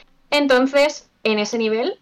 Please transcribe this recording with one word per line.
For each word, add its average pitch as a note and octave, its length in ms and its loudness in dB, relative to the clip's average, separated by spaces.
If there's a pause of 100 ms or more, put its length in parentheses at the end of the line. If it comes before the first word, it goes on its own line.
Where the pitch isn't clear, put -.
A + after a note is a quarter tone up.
(300)
entonces C#4 800 0 (140)
en G#3+ 160 0
ese G#3+ 180 -4
nivel A3+ 440 -2